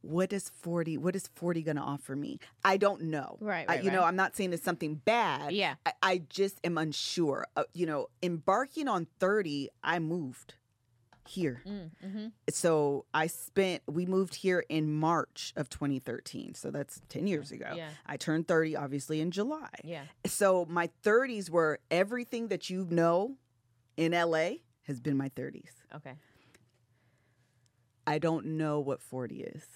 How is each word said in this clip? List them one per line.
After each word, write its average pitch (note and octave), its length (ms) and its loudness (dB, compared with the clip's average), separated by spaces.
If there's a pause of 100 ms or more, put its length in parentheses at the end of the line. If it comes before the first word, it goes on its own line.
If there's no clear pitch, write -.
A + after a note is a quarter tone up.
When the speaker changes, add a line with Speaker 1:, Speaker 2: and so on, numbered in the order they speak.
Speaker 1:
"What F3+ 320 0
is G3 160 -6
forty, E3 480 -4
what F3+ 180 -2
is - 120 -8
forty E3+ 340 -2
gonna D3+ 200 -2
offer C#3 320 -6
me?" C#3+ 240 -6 (240)
I G3 140 6
don't G3+ 280 2
know. D#3 360 -4
Speaker 2:
Right, G3 260 -4
Speaker 1:
I, E3 100 2
Speaker 2:
right, - 80 -2
Speaker 1:
you F#3+ 60 4
know, F#3 100 4
Speaker 2:
right. E3+ 80 6
Speaker 1:
I'm F3+ 80 2
not F#3+ 200 0
saying F#3 160 -2
it's E3+ 100 -4
something E3 340 -2
bad. D#3 560 2
Speaker 2:
Yeah. F3+ 240 0 (100)
Speaker 1:
I, E3 60 0 (100)
I F#3 160 4 (100)
just G3 340 -2
am E3+ 140 0
unsure. D#3 720 0 (100)
Uh, C#3+ 160 2
you E3+ 140 -2
know, D3+ 220 -2 (140)
embarking G3+ 680 2
on F3+ 180 0 (120)
thirty, F3+ 520 0 (120)
I E3+ 160 2
moved D#3 580 -4 (680)
here. C#3 400 -2
Speaker 2:
Mm, F#3+ 260 -10 (140)
mm-hmm. G#3 220 -8 (240)
Speaker 1:
So D3+ 540 2 (100)
I D#3+ 140 2
spent, - 580 -2
we E3+ 200 -2
moved F#3+ 280 0
here F3+ 340 2
in D3+ 240 0
March D#3 600 0
of C#3+ 160 -4
twenty C#3 300 -2
thirteen. - 540 -10
So C#3+ 180 -8
that's C#3+ 360 -8
ten F#3 200 -4
years D#3 240 -2
ago. - 240 -10
Speaker 2:
Yeah. D#3+ 140 -10 (140)
Speaker 1:
I D3 120 -8
turned D#3+ 320 0
thirty, D#3+ 260 4
obviously, C#3+ 460 -4
in E3 100 0
July. B3+ 380 -4 (160)
Speaker 2:
Yeah. D#3 180 -10 (240)
Speaker 1:
So F#3 420 4
my E3+ 220 0 (140)
thirties G#3+ 440 4
were D#3+ 300 4 (140)
everything A3+ 560 0
that F#3 220 -2
you F#3 200 -4
know F3 460 4 (600)
in E3 180 2
L E3+ 200 4
A F3 300 0 (240)
has C#3 120 -8
been C#3 160 0
my C3+ 120 0
thirties. - 420 -10 (240)
Speaker 2:
Okay. C#3 200 -16 (1900)
Speaker 1:
I D3+ 140 2
don't D#3+ 260 2 (140)
know D3+ 220 2
what C#3 200 -2
forty - 440 -8
is. - 200 -12 (100)